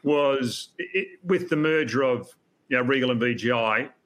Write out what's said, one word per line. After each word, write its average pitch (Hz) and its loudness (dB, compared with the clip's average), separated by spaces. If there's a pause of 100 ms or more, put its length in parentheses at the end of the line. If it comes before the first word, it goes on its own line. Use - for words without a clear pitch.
was, 139 0 (100)
i-, - -8 (160)
i-, 190 -2 (180)
with 180 0
the 151 2
merger 151 0
of, 123 -2 (360)
you 127 2
know, 127 2
Regal 127 2
and 117 -2
V 120 0
G 120 -2
I 113 0 (160)